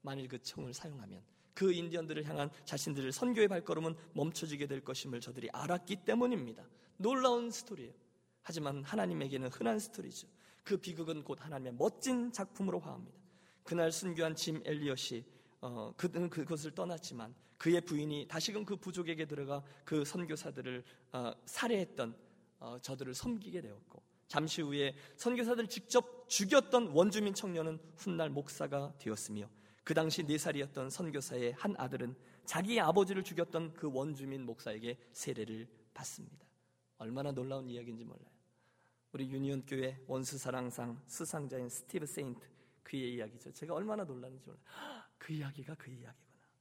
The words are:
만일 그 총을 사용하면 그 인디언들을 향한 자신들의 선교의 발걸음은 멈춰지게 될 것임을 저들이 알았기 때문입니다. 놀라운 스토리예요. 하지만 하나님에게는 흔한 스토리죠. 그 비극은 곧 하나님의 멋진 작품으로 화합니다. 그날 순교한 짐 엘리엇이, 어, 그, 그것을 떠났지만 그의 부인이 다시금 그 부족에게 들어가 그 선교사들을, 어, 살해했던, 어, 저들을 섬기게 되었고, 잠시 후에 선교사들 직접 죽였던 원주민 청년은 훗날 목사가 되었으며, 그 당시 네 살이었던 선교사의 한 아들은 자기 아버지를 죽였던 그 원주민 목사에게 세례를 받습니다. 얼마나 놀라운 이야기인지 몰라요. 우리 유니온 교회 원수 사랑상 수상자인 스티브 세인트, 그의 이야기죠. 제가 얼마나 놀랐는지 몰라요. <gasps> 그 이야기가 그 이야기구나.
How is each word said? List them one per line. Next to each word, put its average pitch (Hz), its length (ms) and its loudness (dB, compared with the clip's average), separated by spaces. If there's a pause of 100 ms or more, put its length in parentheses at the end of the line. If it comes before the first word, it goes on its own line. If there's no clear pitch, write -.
만일 135 260 -6
그 127 140 -6
총을 135 320 -6
사용하면 107 480 -10 (320)
그 185 180 6
인디언들을 165 520 0
향한 147 260 0 (140)
자신들의 139 480 -2
선교의 226 360 6
발걸음은 160 460 0 (180)
멈춰지게 147 540 0
될 135 160 -4
것임을 131 380 -4
저들이 123 320 -8
알았기 175 520 -2
때문입니다. 214 640 2 (280)
놀라운 240 540 4
스토리예요. 143 420 -8 (500)
하지만 143 420 -2
하나님에게는 143 640 0
흔한 220 300 0
스토리죠. - 500 -8 (340)
그 196 140 2
비극은 160 480 -4
곧 131 180 -6
하나님의 131 360 -6
멋진 240 540 2
작품으로 190 480 -2
화합니다. 127 380 -12 (440)
그날 165 280 2
순교한 165 440 0
짐 156 300 -2
엘리엇이, 139 600 -2 (380)
어, 120 340 -6
그, 175 140 0 (180)
그것을 156 440 -2
떠났지만 147 640 -6 (300)
그의 170 160 8
부인이 147 480 -2
다시금 202 380 -2
그 202 100 -2
부족에게 165 500 -4
들어가 143 360 -4 (220)
그 151 200 2
선교사들을, 139 800 -4 (280)
어, 123 200 -2 (140)
살해했던, 175 680 0 (460)
어, 120 200 -10
저들을 131 340 -6
섬기게 202 480 -4
되었고, 104 400 -16 (260)
잠시 156 320 6
후에 143 340 4 (220)
선교사들 240 520 4
직접 - 600 2
죽였던 233 600 8
원주민 196 440 8
청년은 160 460 -2 (180)
훗날 165 320 0
목사가 143 720 -2
되었으며, 104 500 -4 (340)
그 156 120 0
당시 160 300 4
네 147 120 4
살이었던 143 540 -2
선교사의 135 640 -2
한 196 260 -2
아들은 127 360 -2 (300)
자기 202 360 2
아버지를 185 420 6
죽였던 165 520 0
그 151 160 -2
원주민 135 540 -2
목사에게 113 540 -6 (140)
세례를 110 540 -4 (280)
받습니다. - 520 -12 (520)
얼마나 135 340 -2
놀라운 131 360 -4
이야기인지 120 360 -8
몰라요. - 300 -16 (800)
우리 139 180 -2
유니온 135 360 0
교회 131 400 -2
원수 131 320 -2
사랑상 123 680 -4
수상자인 135 600 -4
스티브 - 360 -6
세인트, 131 420 -6 (360)
그의 123 320 -4
이야기죠. 117 380 -8
제가 160 220 -6
얼마나 208 300 -2
놀랐는지 131 420 -10
몰라요. - 180 -18
<gasps> - 520 -14
그 - 160 -10
이야기가 139 440 -6
그 - 140 -14
이야기구나. 123 340 -16 (360)